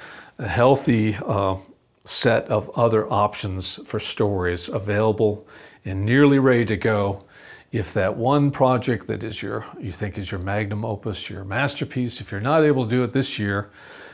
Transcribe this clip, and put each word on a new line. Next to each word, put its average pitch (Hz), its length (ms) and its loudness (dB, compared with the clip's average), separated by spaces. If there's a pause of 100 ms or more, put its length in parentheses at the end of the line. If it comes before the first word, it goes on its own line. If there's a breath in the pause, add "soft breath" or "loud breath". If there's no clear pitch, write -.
(380 loud breath)
a 120 80 -8
healthy, 110 680 4 (100)
uh, 98 300 0 (480)
set - 440 2
of 107 280 0
other 110 360 2
options 101 760 -2
for 110 120 -6
stories 90 720 -2
available 107 760 0 (380 loud breath)
and 98 200 -4
nearly 139 340 6
ready 127 260 4
to 104 120 0
go. 101 480 0 (480 loud breath)
If 110 220 -4
that 95 220 0
one 139 340 2
project 127 560 2
that 107 160 -6
is 110 200 -8
your, 110 220 -6 (140)
you 104 140 -10
think 104 260 -8
is 95 120 -8
your 95 100 -6
magnum 104 440 -4
opus, 107 460 -8
your 95 140 -10
masterpiece, 123 760 -4
if - 120 -12
you're 101 80 -6
not 151 240 2
able 135 200 4
to 107 60 -4
do 123 140 2
it 120 80 -4
this 131 260 0
year, 104 320 -2 (440 loud breath)